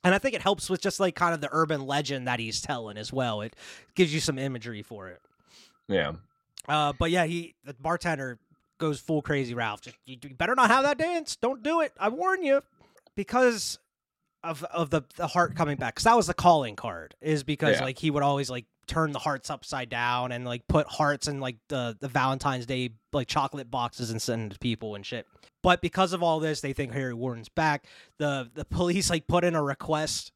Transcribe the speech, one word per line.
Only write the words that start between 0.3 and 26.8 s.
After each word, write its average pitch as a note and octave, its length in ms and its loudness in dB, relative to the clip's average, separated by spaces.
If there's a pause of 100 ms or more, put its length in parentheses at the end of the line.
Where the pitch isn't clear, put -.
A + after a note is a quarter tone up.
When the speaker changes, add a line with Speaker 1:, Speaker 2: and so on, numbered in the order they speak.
Speaker 1:
it G#3 80 -4
helps G3 300 0
with F#3 100 -2
just, - 180 -2
like, F#3 140 2
kind E3+ 220 2
of D3 60 -8
the C#3+ 100 -6
urban D3+ 340 0
legend C#3 420 -2
that B2 120 0
he's A2 220 -4
telling A2+ 360 -6
as G#2+ 160 -10
well. A#2+ 280 0
It A2+ 140 -10 (380)
gives F3+ 180 4
you D#3 80 0
some C3+ 200 -2
imagery A#2+ 420 -6
for G2 280 -14
it. F2+ 120 -18 (680)
Speaker 2:
Yeah. D#2+ 260 0 (540)
Speaker 1:
Uh, D3 300 2
but E3 140 0
yeah, F3 140 4
he, E3+ 280 -6 (100)
the C#3 120 -14
bartender C#3 640 -4 (400)
goes D3+ 200 -2
full D#3 220 0
Crazy C3 320 -2
Ralph. A2+ 280 -2
Just, - 140 -20 (100)
"You, B2+ 180 -16
you C#3 100 -14
better F#3 220 0
not B3 140 6
have C4+ 140 6
that C#4+ 140 2
dance. E4 400 -2
Don't B3 260 -2
do D#4+ 180 2
it. C#4+ 180 0
I G3+ 100 2
warn F#4 340 0
you." C#4 180 4 (540)
Because A#3 640 2 (640)
of, D#3+ 220 -6
of E3 240 0
the, D#3 140 2 (120)
the E3+ 120 -4
heart F3 280 2
coming D3 220 0
back. B2+ 180 -4
'Cause - 80 -6
that A3+ 140 8
was F3+ 100 4
the F3 60 -2
calling D3 420 6
card, E2+ 460 -10
is D3+ 220 0
because, D3 340 2
Speaker 2:
Yeah. C3+ 80 0
Speaker 1:
like, C3 140 -4
he D#3 120 2
would C#3 120 2
always, C#3 260 2
like, B2 160 -8 (220)
turn D#3+ 260 0
the C#3+ 60 -4
hearts C#3 300 -4
upside C3 400 -6
down B2 440 0
and, B2 100 -6
like, B2 240 -6
put D3+ 200 2
hearts D3 420 0
in, C#3 100 -4
like, B2+ 160 -6 (140)
the, A#2+ 320 -4
the C#3 80 -6
Valentine's C3 560 0
Day, B2+ 240 -4 (240)
like, C3+ 140 -2
chocolate C3+ 440 -2
boxes A#2+ 400 -4
and A2 100 -4
send A2 300 -4
to - 80 -16
people A2 360 -4
and G2 100 -12
shit. A#2+ 200 -10 (360)
But F3+ 200 4
because F3 300 0
of F3+ 100 -4
all D#3+ 200 2
this, D#3 180 -2
they C#3 140 -6
think C3 180 -4